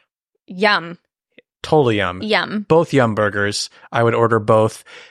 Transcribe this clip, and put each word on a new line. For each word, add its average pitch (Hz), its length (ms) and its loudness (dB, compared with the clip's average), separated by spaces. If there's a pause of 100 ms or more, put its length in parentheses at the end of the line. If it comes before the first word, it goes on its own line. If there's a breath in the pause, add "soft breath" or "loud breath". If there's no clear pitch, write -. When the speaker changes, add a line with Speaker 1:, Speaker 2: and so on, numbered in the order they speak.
(460)
Speaker 1:
Yum. 180 520 -2 (640)
Speaker 2:
Totally 127 340 2
yum. 92 260 -4
Speaker 1:
Yum. 208 460 -2
Speaker 2:
Both 165 240 2
yum 120 220 2
burgers. 104 560 -2 (200 loud breath)
I 120 120 -2
would 117 120 2
order 117 240 2
both. 110 460 0 (260 loud breath)